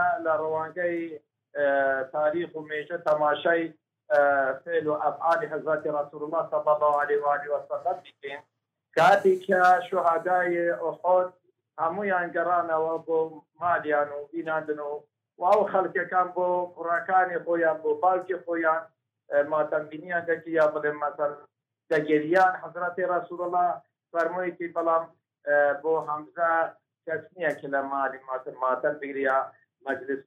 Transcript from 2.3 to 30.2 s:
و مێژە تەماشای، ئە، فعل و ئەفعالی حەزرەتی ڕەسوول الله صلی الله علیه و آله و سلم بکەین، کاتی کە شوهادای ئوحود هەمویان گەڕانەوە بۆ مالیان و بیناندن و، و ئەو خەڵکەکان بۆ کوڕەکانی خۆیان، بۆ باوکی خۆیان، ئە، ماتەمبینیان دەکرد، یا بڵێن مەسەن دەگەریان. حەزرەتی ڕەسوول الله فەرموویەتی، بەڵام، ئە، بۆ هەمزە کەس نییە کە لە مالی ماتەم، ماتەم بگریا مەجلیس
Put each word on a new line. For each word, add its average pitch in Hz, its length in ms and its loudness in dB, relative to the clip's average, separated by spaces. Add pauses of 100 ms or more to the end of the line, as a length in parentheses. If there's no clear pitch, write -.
و 156 140 -10
مێژە 151 360 -8
تەماشای، 151 600 2 (440)
ئە، 151 120 6 (380)
فعل 165 280 -2
و 151 160 0
ئەفعالی 160 480 0
حەزرەتی 151 440 -2
ڕەسوول 147 300 -6
الله 160 240 -2
صلی 151 240 2
الله 151 280 4
علیه 147 200 2
و 143 60 -2
آله 143 240 0
و 139 160 -2
سلم 156 360 -4
بکەین، 139 380 -14 (560)
کاتی 190 380 6 (100)
کە 185 160 2 (280)
شوهادای 170 800 0
ئوحود 175 640 0 (440)
هەمویان 175 580 -2
گەڕانەوە 165 600 0 (100)
بۆ 160 120 0 (440)
مالیان 151 480 0
و 143 220 -10
بیناندن 156 480 -4
و، 147 120 -8 (480)
و 175 60 -4
ئەو 202 160 6 (100)
خەڵکەکان 180 640 0
بۆ 180 120 0 (260)
کوڕەکانی 170 720 0
خۆیان، 165 360 2
بۆ 156 80 -2 (120)
باوکی 180 420 2
خۆیان، 165 380 0 (480)
ئە، 143 80 0 (140)
ماتەمبینیان 156 720 -2
دەکرد، 165 220 -2
یا 160 260 4
بڵێن 151 300 -2
مەسەن 147 300 -4 (580)
دەگەریان. 156 680 4
حەزرەتی 175 500 -6
ڕەسوول 175 300 -4
الله 175 280 0 (440)
فەرموویەتی، 170 640 -4
بەڵام، 165 300 2 (400)
ئە، 147 120 2 (240)
بۆ 160 120 0 (140)
هەمزە 156 440 -2 (560)
کەس 160 160 -6 (100)
نییە 160 260 -2
کە 147 140 -12
لە 139 80 0 (100)
مالی 135 360 -4
ماتەم، 131 360 -8
ماتەم 127 380 0
بگریا 135 360 -2 (480)
مەجلیس 135 420 -6